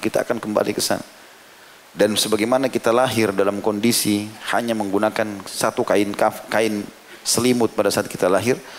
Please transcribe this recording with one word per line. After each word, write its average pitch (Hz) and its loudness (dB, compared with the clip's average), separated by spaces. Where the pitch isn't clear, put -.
kita - 0
akan 117 -4
kembali 107 0
ke - -2
sana. - -2
Dan 107 4
sebagaimana 110 0
kita - 0
lahir 113 2
dalam 98 0
kondisi 107 0
hanya 117 0
menggunakan 104 -2
satu - -2
kain 101 2
kaf-, - 0
kain 107 0
selimut 120 2
pada 101 2
saat 98 0
kita - 0
lahir, 98 2